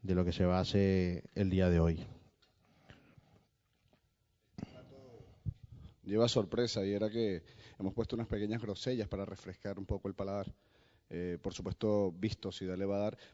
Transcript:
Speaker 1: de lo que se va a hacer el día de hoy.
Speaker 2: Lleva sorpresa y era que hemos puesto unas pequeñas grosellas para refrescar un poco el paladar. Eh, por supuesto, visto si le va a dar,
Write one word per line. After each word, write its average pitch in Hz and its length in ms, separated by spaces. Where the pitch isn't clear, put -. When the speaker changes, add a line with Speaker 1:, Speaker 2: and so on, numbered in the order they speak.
Speaker 1:
de 92 120
lo 90 100
que 87 80
se 90 140
va 90 100
a 92 40
hacer 92 640
el 98 160
día 92 180
de 85 120
hoy. 82 260
Speaker 2:
Lleva 110 260
sorpresa 110 580
y 101 60
era 104 180
que 104 320
hemos 95 140
puesto 113 240
unas 113 100
pequeñas 107 360
grosellas 110 440
para 98 200
refrescar 98 520
un 98 60
poco 98 240
el 98 60
paladar. 98 360
Eh, 87 320
por 95 100
supuesto, 101 600
visto 95 380
si - 140
le 92 220
va 98 100
a 101 40
dar, 104 180